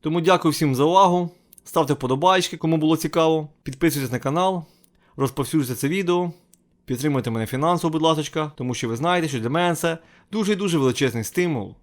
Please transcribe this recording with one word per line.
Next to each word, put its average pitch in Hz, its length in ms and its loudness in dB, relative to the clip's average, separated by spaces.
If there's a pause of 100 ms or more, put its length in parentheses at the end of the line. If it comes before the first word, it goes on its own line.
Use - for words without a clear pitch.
Тому 160 200 -2
дякую 170 320 4
всім 147 220 0
за 131 100 2
увагу, 180 460 4 (340)
ставте 151 280 0
вподобайки, 156 640 0
кому 160 200 0
було 156 200 2
цікаво, 160 520 0 (140)
підписуйтесь 135 500 -2
на 127 60 -4
канал, 170 460 -2 (520)
розповсюджуйте 135 580 -2
це 135 140 -2
відео, 175 440 0 (520)
підтримуйте 131 460 -2
мене 113 160 -4
фінансово, 160 460 0
будь 160 100 -2
ласочка, 156 540 0
тому 123 180 -6
що 120 140 -6
ви 113 80 -4
знаєте, 165 320 0
що 135 120 -4
для 113 100 -4
мене 170 240 0
це 160 240 -2 (340)
дуже 208 200 0
і 202 40 2
дуже 180 220 0
величезний 127 460 0
стимул. 147 580 -4